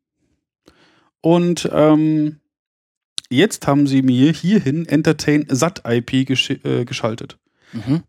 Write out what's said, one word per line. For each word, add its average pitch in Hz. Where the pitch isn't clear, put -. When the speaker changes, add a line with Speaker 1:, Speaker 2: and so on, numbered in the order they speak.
Speaker 1:
und, 175
ähm, 156
jetzt 165
haben 143
sie 135
mir 131
hierhin 165
Entertain 151
sat 151
I 120
P 131
gesch-, 131
äh, 127
geschaltet. -
Speaker 2:
Mhm. 131